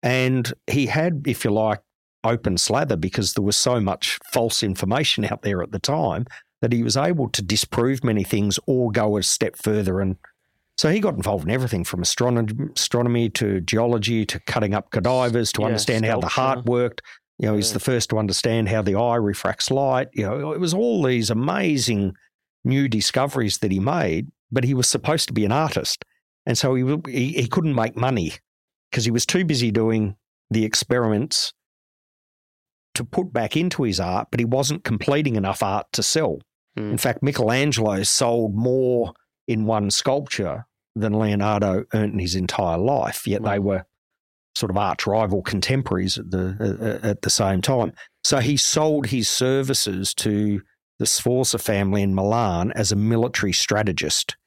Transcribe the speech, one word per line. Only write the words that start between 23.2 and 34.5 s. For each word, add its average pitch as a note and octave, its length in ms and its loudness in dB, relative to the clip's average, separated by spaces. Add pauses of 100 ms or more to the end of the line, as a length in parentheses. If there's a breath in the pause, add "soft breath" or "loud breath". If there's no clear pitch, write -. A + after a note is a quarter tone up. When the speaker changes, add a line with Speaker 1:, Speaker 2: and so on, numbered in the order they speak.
Speaker 1:
that G2+ 120 0
he F#2+ 80 0
made, G#2+ 520 0 (200)
but B2 120 2
he B2+ 100 2
was B2+ 140 2
supposed - 400 0
to B2+ 60 -8
be A2 120 2
an G2+ 60 2
artist. D3 520 0 (420)
And A#2+ 120 0
so C3+ 180 2
he B2+ 80 2
w-, D3 240 0
he, C3 260 -2
he B2 140 0
couldn't D#3+ 280 0
make A#2 200 0
money A2 380 0 (580)
'cause A2+ 140 0
he A#2 60 2
was A#2 140 2
too F#3 200 0
busy B2 260 0
doing A2 440 2 (360)
the A2 140 2
experiments A2+ 880 0 (1400)
to - 100 -6
put F#3 300 -4
back A2+ 240 -2
into E3+ 260 0
his F#2+ 160 0
art, F#2 320 -2
but A#2+ 80 -2
he A#2+ 60 2
wasn't C3+ 380 0